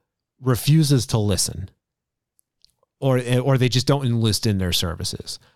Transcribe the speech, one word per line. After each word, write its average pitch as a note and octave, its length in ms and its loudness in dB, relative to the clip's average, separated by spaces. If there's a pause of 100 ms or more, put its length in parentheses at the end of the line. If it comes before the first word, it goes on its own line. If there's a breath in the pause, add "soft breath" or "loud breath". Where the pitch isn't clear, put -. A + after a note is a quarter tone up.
(400)
refuses C3+ 680 2
to - 120 0
listen, F#2+ 520 -2 (1300)
or, C3 200 2 (200)
or C3 180 2
they B2+ 100 2
just A#2+ 180 0
don't C#3 200 0
enlist A2+ 400 0
in G#2 120 2
their F2+ 140 -2
services. - 680 -6 (180)